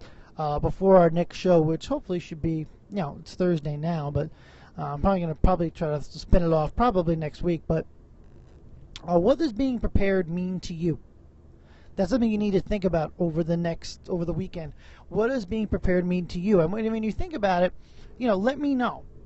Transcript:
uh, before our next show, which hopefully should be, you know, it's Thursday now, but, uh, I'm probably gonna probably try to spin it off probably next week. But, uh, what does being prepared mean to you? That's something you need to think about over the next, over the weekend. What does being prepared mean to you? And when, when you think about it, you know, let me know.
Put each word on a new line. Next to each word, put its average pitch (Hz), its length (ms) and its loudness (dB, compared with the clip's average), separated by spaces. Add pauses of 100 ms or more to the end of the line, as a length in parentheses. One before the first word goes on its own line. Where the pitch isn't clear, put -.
(380)
uh, 147 220 -2
before 185 380 4
our 170 120 8
next 170 280 -2
show, 175 240 4
which 156 260 -2
hopefully 220 320 -4
should 156 220 -14
be, 160 260 -4 (220)
you 202 80 -8
know, 147 240 -6
it's - 140 -18
Thursday 156 420 0
now, 151 340 -4
but, 147 180 -2 (480)
uh, 147 160 -6
I'm 147 80 -8
probably 190 200 2
gonna 160 140 -4
probably 170 360 4
try 160 180 -4
to 147 120 -4
spin - 420 2
it 165 100 2
off 151 220 0
probably 185 400 2
next 156 280 -6
week. 175 220 -2
But, 160 200 -2 (1200)
uh, 175 100 4
what 233 200 4
does 294 140 0
being 254 260 -2
prepared 190 500 2
mean 180 320 -4
to - 120 -8
you? 160 260 -2 (960)
That's 190 120 0
something 226 220 2
you 214 60 0
need 208 140 0
to 175 100 4
think 196 240 -2
about 165 340 0
over 170 240 0
the 170 140 0
next, 170 500 -6
over 175 160 -2
the 170 80 -4
weekend. 165 400 -6 (380)
What 208 180 0
does 254 180 -2
being 214 220 -2
prepared 180 380 2
mean 180 220 0
to 180 120 -6
you? 190 220 4
And 170 100 2
when, 220 180 -2
when 220 140 -4
you 220 80 -2
think 349 220 -4
about 190 300 2
it, 180 100 2 (440)
you 247 100 -2
know, 208 100 4
let 254 220 0
me 285 160 0
know. 220 280 -2 (220)